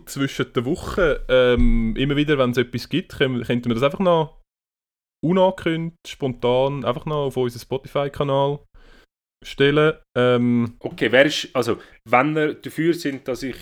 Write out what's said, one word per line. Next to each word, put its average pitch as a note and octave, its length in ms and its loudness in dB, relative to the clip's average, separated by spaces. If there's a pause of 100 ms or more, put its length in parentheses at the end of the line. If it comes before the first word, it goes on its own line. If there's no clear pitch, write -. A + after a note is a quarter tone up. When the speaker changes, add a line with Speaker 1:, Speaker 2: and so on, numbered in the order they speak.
Speaker 1:
zwischen - 480 -4
der B2 100 -2
Woche, D#3 640 -2
ähm, A#2+ 680 4
immer C#3 220 0
wieder, D3 220 2
wenn B2 140 2
es A#2+ 40 -2
etwas B2 320 -2
gibt, - 300 -6
können, C3 260 0
könnten B2 240 -4
wir A#2+ 60 0
das A2+ 100 0
einfach D3 160 -2
noch E3+ 400 0 (840)
unangekündigt, E3+ 760 0 (100)
spontan, B2+ 800 -2
einfach D3 200 -4
noch D3+ 200 -2
auf B2+ 100 -6
unseren B2 240 -2
Spotify-Kanal C#3 1000 -2 (840)
stellen. D3+ 500 2 (220)
Ähm, A#2+ 640 2
Speaker 2:
Okay, - 320 -4
wer C3+ 140 8
ist, - 280 -4
also, A#2 240 0 (300)
wenn C3 280 4
ihr D3+ 180 0
dafür D#3+ 400 -2
sind, E3+ 340 -6
dass B2 140 -6
ich C3 200 -8